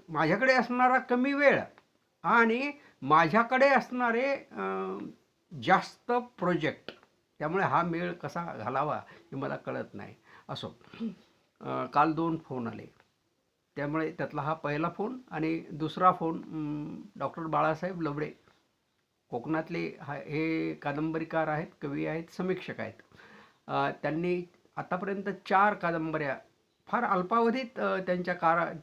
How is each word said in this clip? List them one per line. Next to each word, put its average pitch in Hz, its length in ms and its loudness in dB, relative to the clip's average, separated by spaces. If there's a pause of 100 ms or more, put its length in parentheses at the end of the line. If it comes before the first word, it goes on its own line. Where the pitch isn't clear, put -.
माझ्याकडे 180 460 4
असणारा 254 440 4
कमी 247 340 2
वेळ 269 280 6 (600)
आणि 233 500 4 (300)
माझ्याकडे 214 680 6
असणारे, 247 840 2
अ, 202 100 -8 (1000)
जास्त 180 500 2
प्रोजेक्ट, 175 800 -2 (480)
त्यामुळे 175 260 0
हा 143 180 4
मेळ 170 300 -2
कसा 170 440 -8
घालावा 131 400 -2
हे - 400 -14
मला 139 200 -6
कळत 127 380 -8
नाही. 101 200 -14 (340)
असो, - 300 -10 (840)
अ, 131 260 -6
काल 151 260 4
दोन 165 260 -2
फोन 127 280 -8
आले, 107 200 -10 (880)
त्यामुळे 156 360 -2
त्यातला 147 300 -6
हा 151 120 -2
पहिला 156 420 -2
फोन 247 220 -6 (120)
आणि 160 420 -4
दुसरा 156 400 4
फोन, 170 260 -4
अं, 151 640 -8 (180)
डॉक्टर 139 240 -6
बाळासाहेब 156 580 -2
लवडे, 151 320 -4 (960)
कोकणातले 160 720 -4
हा, 147 140 -10
हे 160 600 -4
कादंबरीकार 160 760 -2
आहेत, 156 200 -2 (140)
कवी 151 240 -4
आहेत, 160 180 -4 (120)
समीक्षक 185 440 -4
आहेत. 107 140 -8 (720)
अ, 139 240 0 (120)
त्यांनी 170 400 -2 (340)
आतापर्यंत 190 520 -4 (200)
चार 202 260 6
कादंबऱ्या, 160 640 -2 (500)
फार 233 180 0
अल्पावधीत, 233 760 2
अ, 196 160 0
त्यांच्या 180 380 -2
कार-, 170 480 2